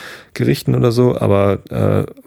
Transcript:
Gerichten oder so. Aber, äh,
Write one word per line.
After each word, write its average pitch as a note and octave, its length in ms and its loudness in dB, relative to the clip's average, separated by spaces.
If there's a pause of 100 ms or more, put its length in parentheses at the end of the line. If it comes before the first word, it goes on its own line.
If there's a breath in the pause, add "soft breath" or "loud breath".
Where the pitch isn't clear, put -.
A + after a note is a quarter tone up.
(320 loud breath)
Gerichten B2+ 420 -2
oder B2 180 2
so. B2 280 2
Aber, G2 380 2 (120)
äh, G2+ 360 0 (200)